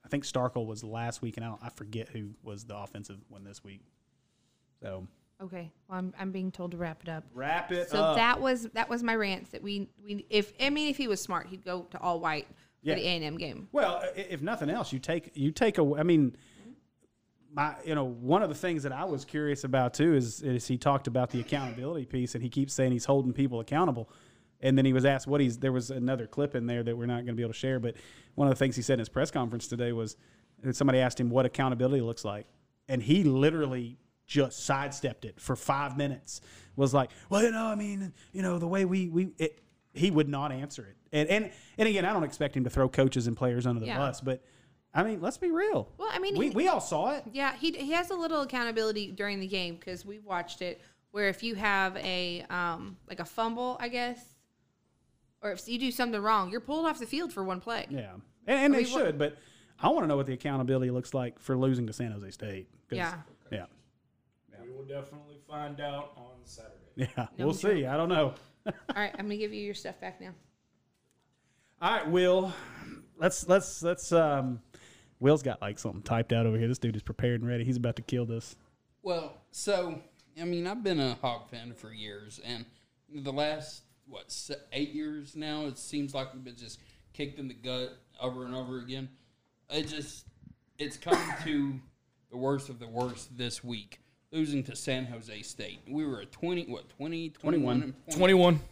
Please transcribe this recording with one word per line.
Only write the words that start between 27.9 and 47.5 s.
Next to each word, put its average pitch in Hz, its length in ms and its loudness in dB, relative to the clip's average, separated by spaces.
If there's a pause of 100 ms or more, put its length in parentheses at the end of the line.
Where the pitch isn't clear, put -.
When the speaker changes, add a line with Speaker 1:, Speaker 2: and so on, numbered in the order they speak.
Speaker 1:
one 143 140 4
of 135 40 6
the 127 60 2
things 135 160 4
he 123 80 -2
said 135 120 4
in 120 40 2
his 110 100 -2
press 143 220 0
conference 120 380 -2
today 120 240 -2
was 113 240 -4 (460)
that 131 120 0
somebody 131 240 6
asked 127 220 4
him 120 100 4
what 127 160 6
accountability 127 560 2
looks 117 220 -4
like. 104 220 -6 (420)
And 131 140 0
he 156 220 6
literally 135 720 4 (280)
just - 400 0
sidestepped 139 580 -2
it - 160 -14
for 127 160 -2
five 139 400 0
minutes, - 460 -4 (340)
was 139 160 6
like, 135 180 4 (200)
"Well, 202 120 6
you 233 80 6
know, 220 140 -2
I 220 120 0
mean, 202 360 -4 (220)
you 190 80 -2
know, 175 160 2
the 170 100 -2
way 190 160 4
we, 185 240 2
we," 175 300 2
it, 156 240 -2 (320)
he 175 160 4
would 151 180 6
not 143 240 -2
answer 131 320 -8
it. 98 120 -20 (160)
And, 156 180 4
and, 208 200 4 (280)
and 220 100 6
again, 196 160 4
I 202 80 2
don't 180 120 2
expect 139 300 -2
him 131 100 2
to 123 60 0
throw 131 200 4
coaches 135 360 4
and - 80 2
players 123 320 0
under 120 140 2
the 110 60 -4
Speaker 2:
Yeah. - 100 -2
Speaker 1:
bus, 135 240 -2
but, 131 220 -4 (500)
I 165 100 2
mean, 208 200 -2
let's 220 160 -2
be 359 120 0
real. 349 460 0
Speaker 2:
Well, 427 160 -4
I - 60 -2
mean, 392 180 -2
Speaker 1:
We, 262 140 2
Speaker 2:
he 180 40 -6
Speaker 1:
we 311 140 4
all 302 140 4
saw 175 300 0
it. 285 200 -6
Speaker 2:
Yeah, 269 240 0